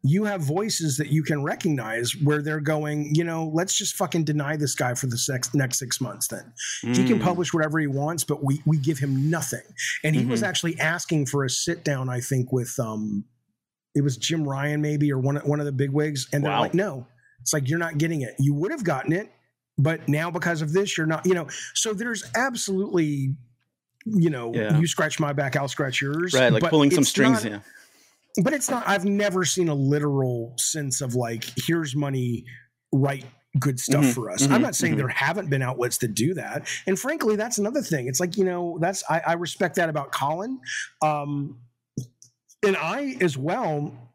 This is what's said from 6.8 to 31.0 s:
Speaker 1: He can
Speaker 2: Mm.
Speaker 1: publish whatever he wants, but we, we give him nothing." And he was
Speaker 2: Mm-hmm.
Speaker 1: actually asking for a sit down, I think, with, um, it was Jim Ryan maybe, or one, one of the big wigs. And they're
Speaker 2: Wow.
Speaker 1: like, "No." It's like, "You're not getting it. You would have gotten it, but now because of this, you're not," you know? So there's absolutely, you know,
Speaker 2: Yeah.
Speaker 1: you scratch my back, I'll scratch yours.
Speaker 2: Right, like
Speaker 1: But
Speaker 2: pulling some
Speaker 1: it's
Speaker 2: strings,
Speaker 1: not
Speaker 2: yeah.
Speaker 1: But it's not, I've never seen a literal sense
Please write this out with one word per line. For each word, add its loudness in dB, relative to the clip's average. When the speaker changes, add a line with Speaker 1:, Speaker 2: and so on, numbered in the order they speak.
Speaker 1:
He 4
can 4
Speaker 2:
Mm. -2
Speaker 1:
publish 0
whatever 2
he 0
wants, -2
but -2
we, 0
we 4
give 0
him 0
nothing." -2
And 2
he 2
was 0
Speaker 2:
Mm-hmm. 0
Speaker 1:
actually -2
asking 0
for 0
a -2
sit -2
down, -2
I -4
think, 0
with, -2
um, -4
it 4
was 2
Jim -2
Ryan -2
maybe, 2
or 0
one, 2
one 0
of -2
the -2
big 0
wigs. -2
And 0
they're 0
Speaker 2:
Wow. 2
Speaker 1:
like, 0
"No." 0
It's -2
like, 0
"You're 0
not -2
getting 0
it. -6
You 4
would 0
have -4
gotten 0
it, 0
but 2
now 0
because -2
of -2
this, 2
you're 2
not," 0
you 4
know? 0
So -2
there's -4
absolutely, 0
you 4
know, -4
Speaker 2:
Yeah. 2
Speaker 1:
you 4
scratch -2
my 0
back, -2
I'll -2
scratch -2
yours. -2
Speaker 2:
Right, 6
like 4
Speaker 1:
But 2
Speaker 2:
pulling 6
some 6
Speaker 1:
it's 4
Speaker 2:
strings, 4
Speaker 1:
not -4
Speaker 2:
yeah. -8
Speaker 1:
But 2
it's -2
not, -2
I've 2
never 2
seen 2
a 0
literal 0
sense -2